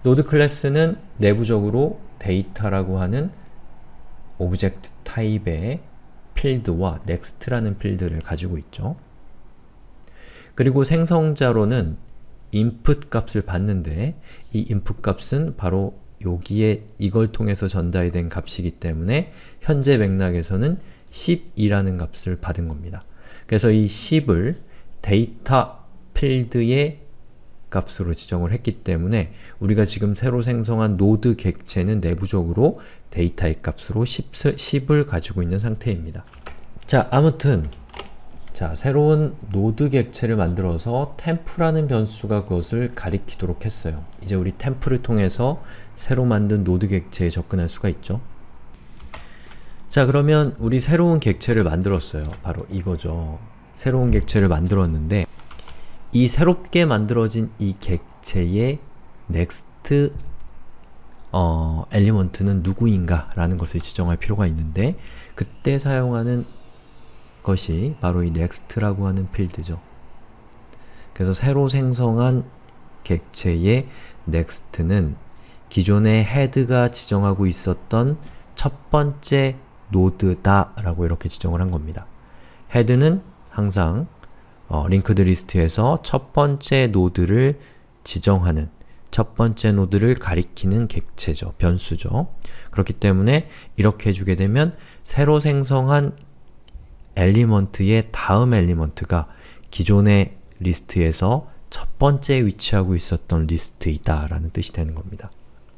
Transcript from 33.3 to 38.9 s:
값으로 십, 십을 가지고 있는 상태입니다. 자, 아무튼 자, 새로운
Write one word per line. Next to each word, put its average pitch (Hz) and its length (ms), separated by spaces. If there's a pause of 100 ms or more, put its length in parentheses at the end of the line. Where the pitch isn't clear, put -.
값으로 - 420
십, - 320
십을 143 720
가지고 92 360
있는 87 160
상태입니다. 101 680 (600)
자, - 260
아무튼 131 580 (800)
자, 80 240
새로운 151 600 (160)